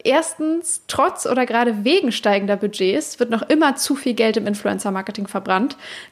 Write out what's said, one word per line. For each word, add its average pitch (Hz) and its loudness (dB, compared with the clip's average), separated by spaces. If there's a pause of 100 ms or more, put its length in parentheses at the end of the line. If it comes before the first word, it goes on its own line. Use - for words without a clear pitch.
Erstens, 320 0
trotz 359 0
oder 247 0
gerade 226 0
wegen 294 4
steigender 202 2
Budgets 208 -2
wird 233 0
noch 226 -2
immer 302 4
zu - -2
viel 262 -2
Geld 220 2
im 202 0
Influencer-Marketing 202 -4
verbrannt. 190 0 (340)